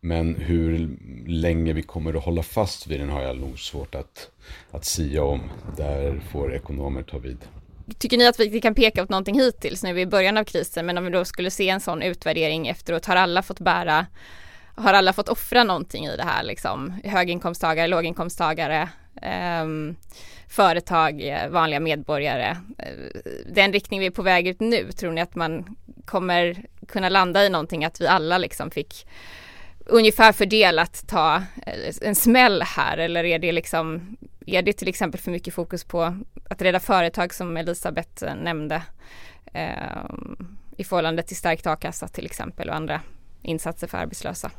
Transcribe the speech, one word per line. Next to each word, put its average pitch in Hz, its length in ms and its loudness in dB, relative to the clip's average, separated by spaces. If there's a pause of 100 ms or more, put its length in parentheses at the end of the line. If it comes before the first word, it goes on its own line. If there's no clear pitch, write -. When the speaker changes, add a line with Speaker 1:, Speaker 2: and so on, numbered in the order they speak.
Speaker 1:
Men 82 340 0
hur 82 600 0 (300)
länge 82 460 2
vi 78 100 -2
kommer 78 320 -6
att 78 100 -2
hålla 85 180 0
fast - 440 -2
vid 76 140 -4
den 71 100 -4
har 71 120 -2
jag 65 160 -4
nog 65 200 -8
svårt - 360 -10
att, - 360 -12 (400)
att 76 140 -10
sia 73 400 0
om. 69 160 2 (360)
Där 71 440 -2 (120)
får 69 220 -2
ekonomer 69 480 -6
ta - 160 -10
vid. 62 200 -10 (600)
Speaker 2:
Tycker 240 200 0
ni 240 80 10
att 240 140 6
vi 214 200 2
kan 214 140 2
peka 220 280 6
åt 190 60 -4
någonting 202 320 2
hittills? 233 420 0
Nu 185 80 -2
är 175 40 -2
vi 175 60 0
i 185 60 0
början 196 300 4
av 214 80 2
krisen, 165 420 -4
men 175 120 -2
om 180 60 -4
vi 180 60 -4
då 180 140 2
skulle 180 260 -4
se 190 180 0
en 190 120 0
sån 160 220 -4
utvärdering 160 680 0
efteråt, 170 380 -4
har 185 100 2
alla 180 260 4
fått - 180 -10
bära, 170 460 2 (680)
har 208 200 4
alla 190 180 8
fått 196 160 -2
offra 240 360 4
någonting 170 420 -2
i 139 100 -6
det - 80 -4
här? - 180 -2
Liksom? 170 640 -6
Höginkomsttagare, 175 840 0
låginkomsttagare, 165 1000 -2 (340)
ehm, 165 760 -4 (520)
företag, 165 800 2
eh, 143 200 -4
vanliga 160 320 2
medborgare. 147 760 0 (220)
Eh, - 420 -12 (260)
den 196 260 4
riktning 196 280 -2
vi 190 60 0
är 185 40 0
på 196 120 -6
väg 180 260 4
ut 180 120 -4
nu, 220 320 0
tror 175 200 -4
ni 165 80 -2
att 170 140 -4
man 170 420 -4 (280)
kommer 180 600 0 (240)
kunna 185 200 0
landa 190 360 6
i 202 40 6
någonting, 170 360 -2
att - 160 -4
vi 170 60 0
alla 170 320 4
liksom - 320 -4
fick - 360 -8 (840)
ungefär 220 440 10
fördelat 190 760 4
ta, 160 280 4 (300)
eh, - 360 -8
en 208 120 0
smäll 233 480 8
här? 151 360 0
Eller 170 260 0
är 170 140 2
det 165 140 0
liksom, 165 640 -2 (300)
är - 160 2
det 202 100 2
till - 160 -4
exempel 180 320 -4
för - 100 -6
mycket 175 240 -6
fokus 170 300 -6
på 170 340 -2 (320)
att - 120 -6
rädda 185 180 4
företag 180 540 2
som 175 220 -6
Elisabeth, 170 680 -6
eh, 143 100 -4
nämnde, 156 480 -4 (720)
ehm, - 1040 -10 (200)
i 190 80 -8
förhållande 165 380 0
till 180 140 -10
stärkt 165 300 -2
a-kassa 160 420 -4
till - 180 -10
exempel - 420 -10
och - 60 -4
andra 156 260 -4 (420)
insatser 165 440 -6
för - 120 -8
arbetslösa? - 600 -8